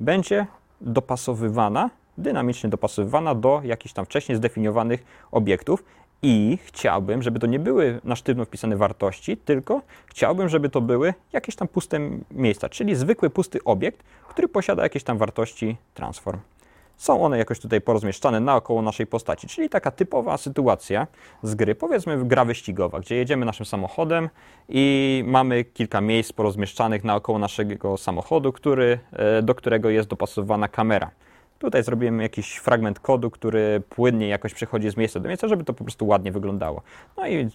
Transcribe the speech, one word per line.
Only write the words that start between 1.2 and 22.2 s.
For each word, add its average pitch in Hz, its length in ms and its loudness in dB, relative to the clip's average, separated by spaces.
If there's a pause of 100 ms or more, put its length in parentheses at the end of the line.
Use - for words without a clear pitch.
dynamicznie 127 520 -2
dopasowywana 131 640 0
do 131 300 2
jakichś 117 280 -6
tam 98 120 -6
wcześniej 135 340 -2
zdefiniowanych 113 640 0 (260)
obiektów 107 540 0 (380)
i 120 420 4
chciałbym, 101 580 -2
żeby 117 160 -2
to 117 80 0
nie 123 120 2
były 156 460 2
na 120 120 -4
sztywno 123 280 -2
wpisane 107 320 -4
wartości, 101 600 0
tylko 151 460 -2 (240)
chciałbym, 180 420 0
żeby 151 200 2
to 127 120 0
były 127 340 2 (180)
jakieś 240 240 -4
tam 196 120 -4
puste - 320 -2 (300)
miejsca, 117 380 0
czyli 208 260 -2
zwykły, 151 360 2
pusty - 340 -4
obiekt, 117 380 0 (260)
który 339 200 0
posiada 202 340 0
jakieś 143 200 -2
tam 117 160 -2
wartości 113 580 -2 (180)
transform. - 460 -8 (560)
Są - 260 2
one 143 160 4
jakoś 113 220 -2
tutaj 110 200 0
porozmieszczane 110 600 0
naokoło 127 420 2
naszej 110 240 -2
postaci, - 400 -4
czyli 320 220 -4
taka - 220 -2
typowa 190 460 -2
sytuacja 127 680 0 (360)
z 107 120 -4
gry, 107 200 2
powiedzmy 175 500 -2